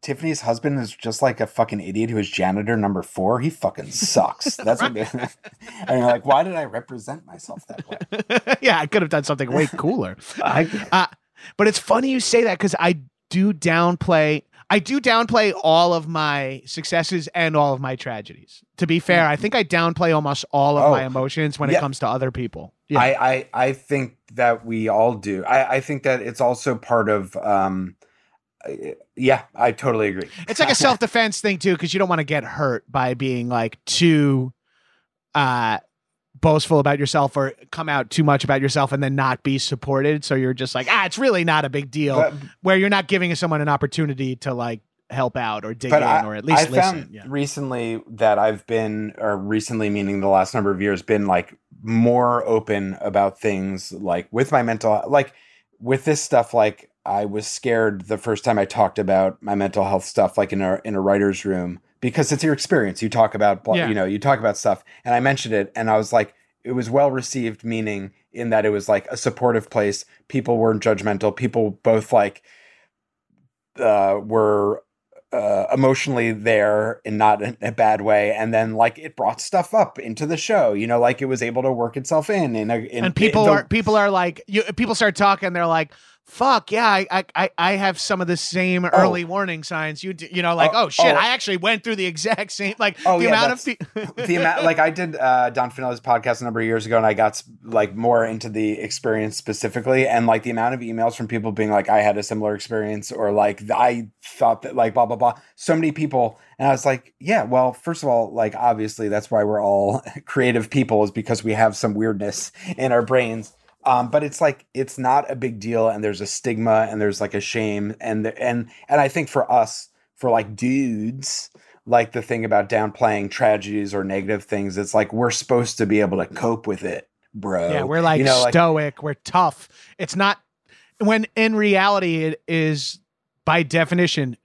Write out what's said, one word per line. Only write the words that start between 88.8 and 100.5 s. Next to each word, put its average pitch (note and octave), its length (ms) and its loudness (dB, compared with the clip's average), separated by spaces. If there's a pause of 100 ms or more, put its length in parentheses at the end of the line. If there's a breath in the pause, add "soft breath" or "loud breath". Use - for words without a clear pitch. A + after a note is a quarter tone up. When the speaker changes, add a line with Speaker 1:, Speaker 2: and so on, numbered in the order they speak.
Speaker 1:
Oh. F3+ 80 0
Speaker 2:
early F3 320 4
warning E3+ 400 -4
signs." D#3 400 -8
You F#3+ 80 -8
d-, D#3+ 180 -14
you F3+ 120 -4
know, E3+ 120 2
like, D#3+ 200 4
Speaker 1:
Oh, A3+ 100 4
Speaker 2:
"Oh E3 40 -4
shit, - 240 4
Speaker 1:
oh. - 60 4
Speaker 2:
I G#3 100 4
actually A3 280 -2
went G3+ 260 0
through A3+ 140 -4
the F#3+ 100 -4
exact F#3 460 -4
same," G3+ 260 -6
like, G3+ 260 0
Speaker 1:
Oh, F3+ 140 4
Speaker 2:
the F3 60 2
Speaker 1:
yeah, - 60 4
Speaker 2:
amount A#3 220 4
of B3 120 -8
Speaker 1:
that's - 520 -8
Speaker 2:
pe- A#3 100 -6
<laughs> - 0 -
Speaker 1:
the F3 100 0
amount, E3+ 260 2
like, D#3+ 160 2
I D#3+ 120 4
did, D#3+ 260 -6
uh, B2+ 340 2
Don B2 220 -2
Fanilla's B2 280 -6
podcast A#2+ 400 0
a B2+ 40 -8
number A2+ 160 -4
of A2+ 60 0
years A2+ 200 0
ago, A2+ 100 2
and A2+ 100 4
I G#2+ 80 4
got G#2+ 180 2
s-, - 120 -12 (200)
like, G#2 320 0
more A#2 280 2
into A2+ 240 -6
the G#2+ 300 -2
experience A2 580 -4
specifically, B2 720 -2
and, A#2 220 2
like, A2 160 2
the B2 60 -6